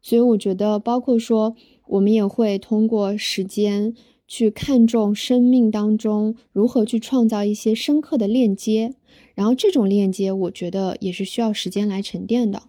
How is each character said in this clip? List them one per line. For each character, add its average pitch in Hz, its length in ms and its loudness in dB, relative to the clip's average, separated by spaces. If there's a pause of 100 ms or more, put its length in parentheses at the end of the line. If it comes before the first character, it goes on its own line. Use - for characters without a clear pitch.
所 - 140 0
以 233 40 6
我 233 180 4
觉 196 160 -2
得 208 240 0
包 233 200 -2
括 247 200 0
说 226 360 0 (340)
我 196 120 0
们 202 120 4
也 214 140 4
会 202 320 0
通 214 300 0
过 208 280 -2
时 - 280 -6
间 208 500 -2 (320)
去 220 240 0
看 240 360 2
重 214 280 2
生 247 280 0
命 247 260 4
当 214 300 0
中 214 380 -2 (160)
如 202 140 2
何 240 180 2
去 226 140 -2
创 233 300 0
造 208 160 -2
一 208 80 0
些 214 220 0
深 294 260 0
刻 294 160 -4
的 202 120 0
链 226 260 2
接， 220 400 -2 (400)
然 196 120 -2
后 247 80 4
这 381 160 2
种 233 180 2
链 196 240 2
接 190 180 -2
我 190 200 -4
觉 - 200 -8
得 190 300 -4
也 190 100 -4
是 190 140 -8
需 - 160 -8
要 220 120 0
时 - 160 -6
间 202 200 -2
来 190 120 -4
沉 185 240 -10
淀 226 260 0
的。 196 180 -8